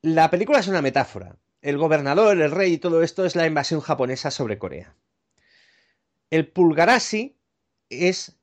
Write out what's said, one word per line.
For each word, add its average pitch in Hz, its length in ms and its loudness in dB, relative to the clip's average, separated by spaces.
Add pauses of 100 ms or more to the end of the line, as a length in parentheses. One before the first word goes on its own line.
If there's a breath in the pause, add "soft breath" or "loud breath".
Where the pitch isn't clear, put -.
La 160 280 2
película 226 300 2
es 180 80 -2
una 185 140 -2
metáfora. 120 560 -4 (240)
El 143 160 -4
gobernador, 156 640 2
el 147 100 2
rey 180 220 0
y 156 40 -2
todo 165 260 0
esto 185 220 -2
es 180 120 -2
la 165 100 2
invasión 151 320 -2
japonesa 135 520 -4
sobre 110 260 -6
Corea. 87 400 -14 (1300)
El 160 200 -2
Pulgarasi 185 880 2 (520)
es 180 540 -4